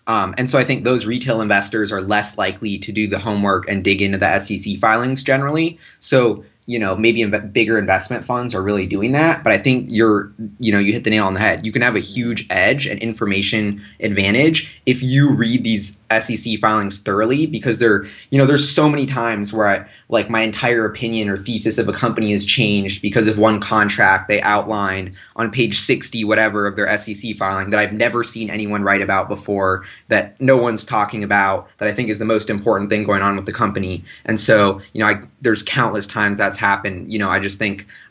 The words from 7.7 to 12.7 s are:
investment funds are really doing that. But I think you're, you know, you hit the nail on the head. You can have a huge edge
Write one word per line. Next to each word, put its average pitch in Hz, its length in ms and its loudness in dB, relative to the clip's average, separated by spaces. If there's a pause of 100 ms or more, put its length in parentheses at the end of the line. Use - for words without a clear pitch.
investment 110 480 -2
funds 123 300 -4
are 95 60 -2
really 98 260 0
doing 104 240 -2
that. 156 320 2
But 113 80 4
I 101 60 4
think 127 320 0
you're, 107 420 2 (260)
you 113 140 0
know, 101 80 4
you 101 140 2
hit 120 100 -4
the 113 60 0
nail 107 160 2
on 95 80 0
the 95 60 -4
head. 98 260 0
You 131 60 -4
can 127 100 0
have 120 140 2
a 101 40 2
huge 117 500 -6
edge 107 380 0